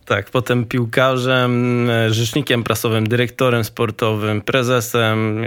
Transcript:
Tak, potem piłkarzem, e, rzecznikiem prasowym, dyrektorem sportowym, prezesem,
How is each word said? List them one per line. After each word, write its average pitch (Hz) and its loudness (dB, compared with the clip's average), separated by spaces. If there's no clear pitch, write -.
Tak, 101 -2
potem 123 -2
piłkarzem, 123 0
e, 113 2
rzecznikiem 117 0
prasowym, 110 0
dyrektorem 120 0
sportowym, 107 -2
prezesem, 117 0